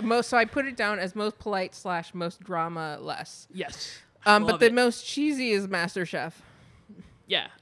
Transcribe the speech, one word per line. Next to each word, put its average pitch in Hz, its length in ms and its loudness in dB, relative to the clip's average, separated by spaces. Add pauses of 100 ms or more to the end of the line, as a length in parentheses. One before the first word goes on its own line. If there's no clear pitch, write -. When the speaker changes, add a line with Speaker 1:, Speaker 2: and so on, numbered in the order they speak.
Speaker 1:
most, 233 280 2
so 247 80 2
I 226 80 6
put 269 200 -2
it 262 100 -8
down 208 240 -2
as 185 160 -4
most 214 240 -4
polite 190 360 -4
slash 170 380 -6
most 175 280 -6
drama 165 580 -4
less. - 540 -10
Speaker 2:
Yes. - 460 -10 (260)
Speaker 1:
Um, 208 180 8
but 220 100 2
Speaker 2:
Love - 80 0
Speaker 1:
the 240 60 8
Speaker 2:
it. 233 60 6
Speaker 1:
most 247 320 2
cheesy 277 460 0
is 196 160 0
MasterChef. 170 680 -4 (920)
Speaker 2:
Yeah, 170 200 -2 (140)